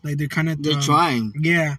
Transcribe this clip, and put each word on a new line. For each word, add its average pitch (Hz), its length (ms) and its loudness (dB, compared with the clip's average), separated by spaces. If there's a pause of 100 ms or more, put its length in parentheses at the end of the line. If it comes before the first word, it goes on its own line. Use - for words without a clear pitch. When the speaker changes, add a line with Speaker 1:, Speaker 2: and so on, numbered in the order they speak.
Speaker 1:
Like, 147 160 -4
they're 147 100 -4
kinda, 160 300 -2
Speaker 2:
They're 147 200 0
Speaker 1:
um, 139 40 -2
Speaker 2:
trying. 139 580 2
Speaker 1:
Yeah. 156 400 0